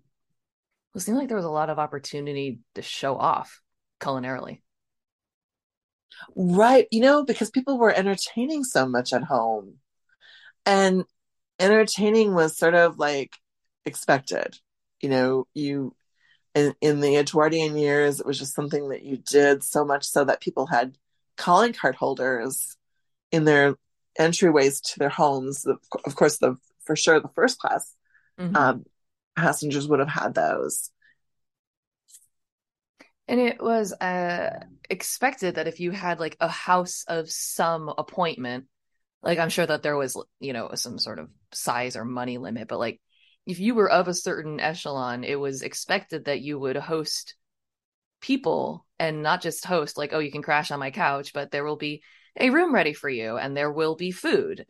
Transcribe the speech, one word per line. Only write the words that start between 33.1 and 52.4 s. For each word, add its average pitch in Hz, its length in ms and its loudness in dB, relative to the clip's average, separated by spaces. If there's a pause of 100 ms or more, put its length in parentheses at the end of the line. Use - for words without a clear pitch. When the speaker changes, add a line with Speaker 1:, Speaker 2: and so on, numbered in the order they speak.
Speaker 1:
And 247 120 2
it 233 220 0
was, 226 300 0
uh, 180 720 -4 (260)
expected 190 640 -4
that 160 140 -4
if 160 120 -8
you 175 100 -4
had, 175 300 -4
like, 160 200 -6
a 170 80 2
house 180 600 -2
of 165 220 -4
some 165 580 -2
appointment, 127 760 -6 (560)
like, 170 160 0
I'm 165 100 2
sure 170 180 0
that 151 160 -2
there 147 140 -2
was, 135 260 -4 (180)
you 135 120 -8
know, 110 220 -8
some 123 240 -8
sort 107 200 -8
of 78 120 -14 (220)
size 123 440 -4
or 110 80 -8
money 123 340 -6
limit, 113 300 -10
but, 123 100 -6
like, 117 220 -4 (460)
if 175 120 -8
you 220 160 0
were 208 160 4
of 175 180 4
a 175 60 -2
certain 156 460 -6
echelon, 135 640 -6
it 143 120 -4
was 135 260 -6
expected - 640 -8
that 143 160 -4
you 147 160 -8
would 135 180 -4
host 151 580 -6 (840)
people, 165 640 -4 (120)
and 156 240 -4
not 170 200 0
just 165 220 -6
host, 170 340 -2
like, 147 140 -6
"Oh, 156 80 0
you 147 100 -4
can 147 120 -10
crash 151 280 0
on 147 80 -6
my 139 140 -8
couch," 143 400 -2
but 143 180 -8
there 143 140 -4
will 151 120 -4
be 151 260 -8 (360)
a 254 120 4